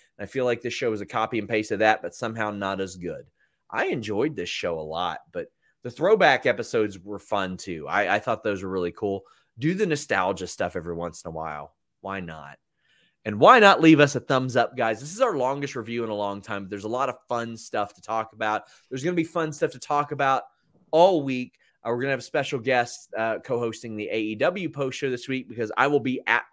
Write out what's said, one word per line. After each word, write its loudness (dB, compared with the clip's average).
And -12
I -8
feel -4
like 0
this -6
show -2
is -6
a -10
copy -2
and -4
paste -2
of -2
that, 4
but -10
somehow -4
not -4
as -8
good." -10
I -4
enjoyed -2
this -8
show -6
a -8
lot, -6
but -10
the -10
throwback 4
episodes 0
were -12
fun -4
too. -10
I, 2
I 0
thought -2
those -4
were -8
really -2
cool. -4
Do 0
the 0
nostalgia 0
stuff -6
every -6
once -8
in -12
a -10
while. -10
Why -8
not? -14
And -4
why 10
not 10
leave 10
us 6
a -2
thumbs 0
up, 2
guys? 0
This -12
is -10
our 2
longest -2
review -6
in -4
a -4
long -4
time. -8
There's -8
a -6
lot -2
of -6
fun -6
stuff -6
to -20
talk -6
about. -2
There's -8
gonna -2
be 0
fun -4
stuff -2
to -18
talk -2
about 0
all 6
week. -6
Uh, -4
we're -2
gonna -2
have -2
a -12
special -2
guest, 0
uh, -2
co-hosting -4
the -6
A -2
E -4
W -2
post -6
show -2
this -6
week -6
because -6
I 4
will 2
be -2
at 2